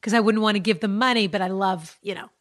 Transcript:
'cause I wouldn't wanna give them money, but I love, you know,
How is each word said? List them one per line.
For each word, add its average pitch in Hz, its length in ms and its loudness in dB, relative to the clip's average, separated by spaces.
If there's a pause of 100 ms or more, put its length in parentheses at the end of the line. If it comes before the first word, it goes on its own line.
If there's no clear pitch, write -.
'cause 214 140 -2
I 233 60 4
wouldn't 214 220 2
wanna 208 180 2
give 185 200 0
them 202 160 -2
money, 233 300 2
but 190 160 -2
I 185 60 -2
love, 190 540 -4
you 202 120 -6
know, - 160 -14 (100)